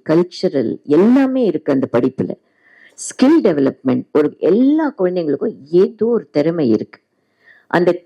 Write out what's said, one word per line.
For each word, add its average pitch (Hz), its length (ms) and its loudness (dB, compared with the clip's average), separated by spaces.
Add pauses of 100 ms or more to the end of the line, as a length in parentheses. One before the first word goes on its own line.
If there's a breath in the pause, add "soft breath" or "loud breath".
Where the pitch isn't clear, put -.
கல்ச்சரல் 160 720 -2
எல்லாமே 254 640 2
இருக்கு 156 280 -2
அந்த 131 180 -2
படிப்புல. 120 400 -2 (640 soft breath)
ஸ்கில் 285 480 2
டெவலப்மெண்ட், 135 680 -2
ஒரு 147 280 0
எல்லா 269 580 0
குழந்தைங்களுக்கும் 175 580 -4 (160)
ஏதோ 214 340 0
ஒரு 226 260 -2
திறமை 151 380 -2
இருக்கு. 104 300 -4 (680 soft breath)
அந்த 175 380 0